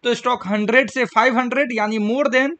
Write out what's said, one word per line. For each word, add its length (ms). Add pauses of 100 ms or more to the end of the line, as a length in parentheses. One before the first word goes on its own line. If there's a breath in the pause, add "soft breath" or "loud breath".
तो 120
स्टॉक 320
हंड्रेड 440
से 140
फ़ाइव 340
हंड्रेड 340
यानी 260
more 280
than 340